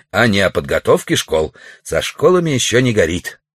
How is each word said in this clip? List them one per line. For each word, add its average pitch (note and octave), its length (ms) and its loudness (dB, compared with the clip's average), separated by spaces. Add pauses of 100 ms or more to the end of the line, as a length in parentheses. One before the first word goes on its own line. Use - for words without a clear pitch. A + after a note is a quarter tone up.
(120)
а A2+ 160 2
не G2 140 2
о F#2 80 2
подготовке F2 680 -2
школ. D#2 380 -2 (300)
Со D#2+ 180 -4
школами E3+ 500 0
еще A#2+ 280 0
не B2+ 140 2
горит. F2+ 480 -2 (140)